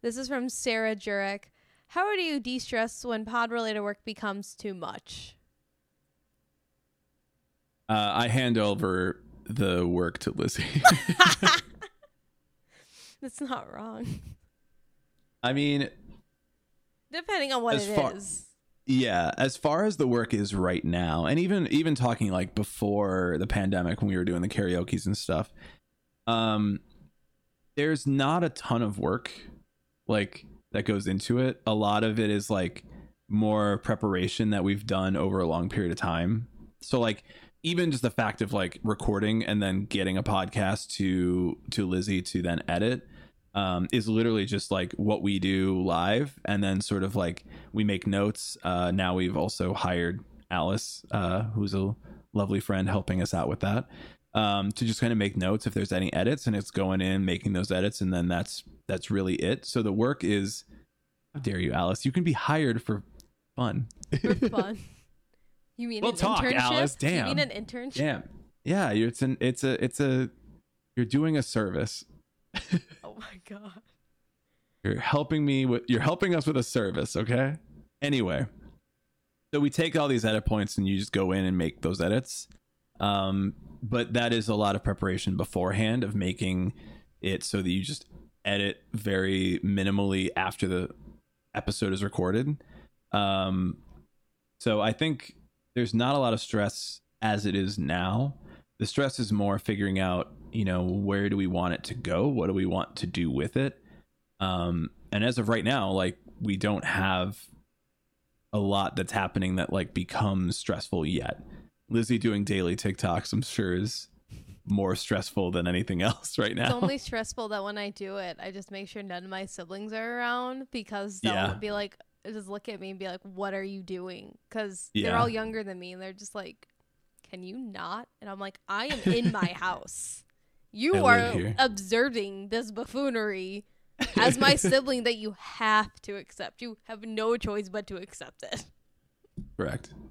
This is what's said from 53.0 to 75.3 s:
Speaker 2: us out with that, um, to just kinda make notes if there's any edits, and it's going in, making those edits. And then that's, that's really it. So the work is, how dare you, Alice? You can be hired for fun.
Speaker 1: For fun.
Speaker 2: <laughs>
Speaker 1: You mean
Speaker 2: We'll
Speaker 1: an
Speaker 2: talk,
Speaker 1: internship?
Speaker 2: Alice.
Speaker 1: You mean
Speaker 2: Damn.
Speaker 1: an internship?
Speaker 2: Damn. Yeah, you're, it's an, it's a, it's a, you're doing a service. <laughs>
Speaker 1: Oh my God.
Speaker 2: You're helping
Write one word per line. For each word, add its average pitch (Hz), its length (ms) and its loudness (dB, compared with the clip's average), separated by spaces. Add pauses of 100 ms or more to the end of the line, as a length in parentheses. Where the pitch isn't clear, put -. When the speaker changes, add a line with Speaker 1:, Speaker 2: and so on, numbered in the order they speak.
Speaker 2:
us 87 140 0
out 71 160 0
with - 120 -2
that, 110 260 0 (480)
um, 101 380 2
to - 120 -2
just 113 140 0
kinda 117 160 2
make 101 200 2
notes 98 300 0
if 104 80 -2
there's 98 180 -2
any 92 220 0
edits, 113 320 0
and 110 100 2
it's 98 140 -2
going 95 320 0
in, 95 240 2
making 92 280 0
those 92 180 0
edits. 95 280 0
And 92 140 2
then 87 140 2
that's, 87 360 -2 (240)
that's 92 220 -4
really 95 260 2
it. 107 300 0
So - 160 -2
the 107 120 2
work 120 300 0
is, 101 400 0 (720)
how 147 60 -10
dare 120 180 -2
you, 87 160 0
Alice? 90 320 0
You 131 60 2
can 180 120 2
be 160 100 2
hired 139 500 2
for 104 180 -2 (540)
fun. 120 320 -2 (340)
Speaker 1:
For 214 140 4
fun. 220 480 0
Speaker 2:
<laughs> - 40 -18 (920)
Speaker 1:
You 240 80 -6
mean 220 140 -4
Speaker 2:
We'll 220 120 2
Speaker 1:
an 180 40 -6
Speaker 2:
talk, 214 260 2
Speaker 1:
internship? 247 120 2
Speaker 2:
Alice. 139 460 2
Speaker 1:
You 139 80 2
mean 139 280 2
Speaker 2:
Damn. 285 140 0
Speaker 1:
an 214 140 -8
internship? 247 320 -10
Speaker 2:
Damn. 139 260 0 (400)
Yeah, 175 280 2
you're, 110 180 4
it's - 120 -4
an, 131 180 2
it's 127 240 0
a, 131 200 2
it's 123 160 -2
a, 131 320 2 (640)
you're 123 100 2
doing 151 320 4
a 135 60 2
service. 98 600 -2 (500)
<laughs> - 100 -4 (400)
Speaker 1:
Oh - 160 -16
my 185 200 -18 (100)
God. 202 320 -18 (1040)
Speaker 2:
You're 101 160 0
helping 147 440 0